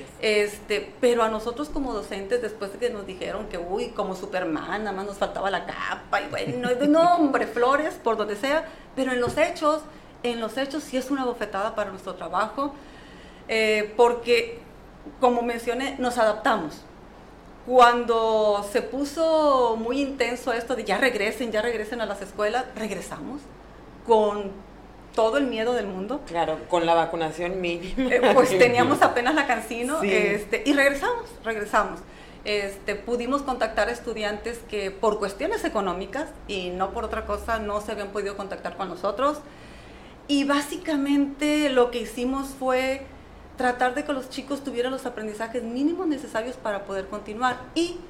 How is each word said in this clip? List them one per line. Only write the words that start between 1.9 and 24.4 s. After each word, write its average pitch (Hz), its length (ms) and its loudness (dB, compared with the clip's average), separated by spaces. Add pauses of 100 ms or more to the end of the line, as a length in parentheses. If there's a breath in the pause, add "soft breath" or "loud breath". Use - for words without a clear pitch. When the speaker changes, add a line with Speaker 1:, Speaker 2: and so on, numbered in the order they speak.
Speaker 2:
docentes, 196 480 -4
después 202 320 -8
de - 60 -14
que 240 100 0
nos 202 160 -8
dijeron 185 420 -8
que, 190 120 -8
uy, 202 300 -4
como 185 260 -4
Superman, 180 680 -4
nada 208 120 -4
más 196 100 -6
nos 202 120 -8
faltaba - 340 -2
la 180 140 -2
capa, - 560 -4
y - 80 -8
bueno, 247 400 -4 (180)
no, 330 280 6
hombre, 262 320 4
flores, 277 460 2 (100)
por 220 140 2
donde 208 180 -2
sea, 285 300 0 (300 loud breath)
pero 262 160 0
en 247 100 0
los 240 160 0
hechos, 311 440 2 (420 loud breath)
en 233 160 -2
los 220 180 -4
hechos 277 260 -2
sí - 140 -4
es 254 140 -2
una 269 140 0
bofetada 214 500 -2
para 202 160 -2
nuestro 190 240 -10
trabajo, 214 580 -2 (720 loud breath)
eh, 214 480 2
porque, 233 640 4 (640)
como 247 200 4
mencioné, 240 580 -4
nos 247 180 0
adaptamos. 214 640 2 (840)
Cuando 226 1040 6
se 240 120 2
puso 285 920 4
muy 233 240 -2
intenso 247 540 0
esto 247 220 -2
de 226 80 -4
ya 196 160 0
regresen, 226 520 0
ya 214 120 0
regresen 233 360 -4
a 220 60 -2
las 196 160 -6
escuelas, 214 420 -2 (120)
regresamos 196 680 -8 (640)
con 208 460 4 (640)